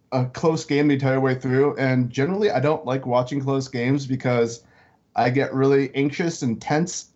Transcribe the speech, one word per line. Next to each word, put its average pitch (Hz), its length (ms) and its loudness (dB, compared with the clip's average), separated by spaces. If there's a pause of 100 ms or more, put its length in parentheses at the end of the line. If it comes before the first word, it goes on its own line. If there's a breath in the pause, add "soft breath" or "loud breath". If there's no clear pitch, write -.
(140)
a 127 140 0
close 160 360 -2
game 147 240 2
the 143 60 4
entire 135 260 2
way 131 160 2
through. 135 400 2
And 127 340 2
generally, 190 420 0
I - 100 0
don't 147 240 0
like 131 200 -4
watching 127 360 0
close 135 260 -2
games 131 400 -2
because 123 560 0 (540 soft breath)
I 117 120 2
get 127 240 0
really 135 400 2
anxious 147 480 -2
and 117 200 -2
tense, - 540 -2